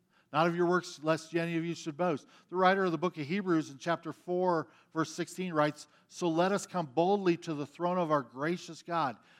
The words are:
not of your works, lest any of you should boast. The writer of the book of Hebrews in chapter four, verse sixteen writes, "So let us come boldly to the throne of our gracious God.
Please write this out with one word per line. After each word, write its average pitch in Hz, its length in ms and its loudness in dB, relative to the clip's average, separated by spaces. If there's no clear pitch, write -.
not 160 160 4
of 170 80 -2
your 175 100 2
works, 175 340 0
lest 156 360 -2
any 170 200 -2
of 160 80 -2
you 170 120 -4
should 156 200 -10
boast. 170 300 -2
The 175 60 -8
writer 190 280 6
of 180 60 2
the 160 80 0
book 170 200 -2
of 147 60 -6
Hebrews 165 460 0
in 135 80 -18
chapter 160 340 -4
four, 180 540 0
verse 160 220 -2
sixteen 180 380 -6
writes, 151 340 2
"So - 200 -4
let 170 220 2
us 202 160 -2
come 175 260 -4
boldly 180 460 2
to 165 160 -8
the 143 120 -6
throne 175 320 -2
of 165 120 0
our 147 120 4
gracious 151 600 -6
God. 156 340 -2